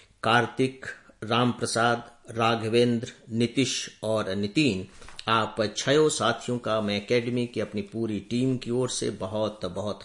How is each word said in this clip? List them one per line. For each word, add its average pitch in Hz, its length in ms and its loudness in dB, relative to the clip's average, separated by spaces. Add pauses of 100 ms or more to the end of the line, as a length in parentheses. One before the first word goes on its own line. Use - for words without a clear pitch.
(220)
कार्तिक, 120 640 2 (380)
राम 117 280 2
प्रसाद, 117 580 0 (200)
राघवेंद्र, 113 800 2 (180)
नीतीश 120 720 0
और 107 320 0
नितिन, 101 540 0 (400)
आप 110 480 2
छयों 151 320 4
साथियों 120 500 0
का 110 220 -2
मैं 101 160 0
एकेडमी 120 500 0
की 120 140 -6
अपनी 104 220 -4
पूरी 107 380 -4
टीम 123 360 0
की 120 140 -6
ओर 123 200 0
से 120 200 -4
बहुत, 101 560 -4
बहुत 95 380 -6